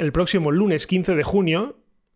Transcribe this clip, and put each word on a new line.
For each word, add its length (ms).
el 100
próximo 400
lunes 360
quince 280
de 80
junio, 540